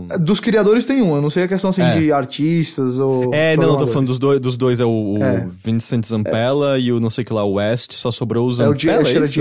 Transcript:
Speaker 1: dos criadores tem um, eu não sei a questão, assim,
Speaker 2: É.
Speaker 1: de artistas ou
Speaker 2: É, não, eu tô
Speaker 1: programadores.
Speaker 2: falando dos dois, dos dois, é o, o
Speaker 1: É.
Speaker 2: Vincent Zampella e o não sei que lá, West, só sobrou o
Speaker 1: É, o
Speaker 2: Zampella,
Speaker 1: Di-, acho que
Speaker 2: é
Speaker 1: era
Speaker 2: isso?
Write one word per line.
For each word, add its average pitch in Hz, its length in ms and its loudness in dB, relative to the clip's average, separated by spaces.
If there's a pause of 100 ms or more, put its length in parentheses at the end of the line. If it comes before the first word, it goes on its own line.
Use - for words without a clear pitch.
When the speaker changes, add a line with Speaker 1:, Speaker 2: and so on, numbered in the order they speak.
(180)
Speaker 1:
dos 175 220 0
criadores 214 480 2
tem 269 160 2
um, 160 120 2
eu 143 60 0
não 147 80 0
sei 175 140 0
a 180 40 -2
questão, 190 220 -2
assim, 185 140 0
Speaker 2:
É. 160 160 2
Speaker 1:
de 151 120 2
artistas 143 880 -2
ou 127 340 0
Speaker 2:
É, 156 240 2
não, 165 60 4
eu 156 140 4
tô 147 80 0
Speaker 1:
programadores. 117 80 0
Speaker 2:
falando 135 140 0
dos 127 120 -2
dois, 139 200 2
dos 123 180 -4
dois, 123 220 2
é 123 60 2
o, 107 340 0
o 127 40 2
Speaker 1:
É. 117 240 0 (160)
Speaker 2:
Vincent 113 440 -2
Zampella 127 720 0
e 120 120 0
o 120 80 0
não 113 120 -2
sei 123 120 -4
que 113 100 -6
lá, 104 120 0
West, 104 480 -2
só - 180 -4
sobrou 117 360 -2
o - 20 0
Speaker 1:
É, - 20 -2
o 120 40 -4
Speaker 2:
Zampella, 139 200 2
Speaker 1:
Di-, 147 140 0
acho 160 140 2
que 127 60 2
Speaker 2:
é 139 80 2
Speaker 1:
era 147 80 2
Speaker 2:
isso? 143 160 -2